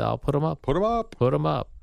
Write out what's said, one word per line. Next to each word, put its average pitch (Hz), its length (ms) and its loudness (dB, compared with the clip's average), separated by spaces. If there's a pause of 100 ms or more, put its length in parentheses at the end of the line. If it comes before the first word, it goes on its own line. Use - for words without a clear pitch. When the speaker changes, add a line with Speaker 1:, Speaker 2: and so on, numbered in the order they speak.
Speaker 1:
I'll 110 160 0
put - 160 -2
'em 143 100 0
up. 160 180 -2
Speaker 2:
Put 139 140 0
'em 185 80 2
up. 226 320 -2
Speaker 1:
Put 123 160 4
'em 151 140 0
up. 151 240 -2 (120)